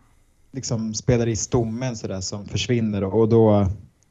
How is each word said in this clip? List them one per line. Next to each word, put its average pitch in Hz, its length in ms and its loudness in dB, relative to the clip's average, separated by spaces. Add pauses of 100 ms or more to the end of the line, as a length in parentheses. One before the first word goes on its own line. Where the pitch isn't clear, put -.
(520)
liksom, 113 420 -6
spelare 117 360 0
i 113 60 -2
stommen 120 600 -4
sådär 101 240 -8
som 101 240 -10
försvinner, 104 600 -2
och 107 240 2
då, 107 380 6 (440)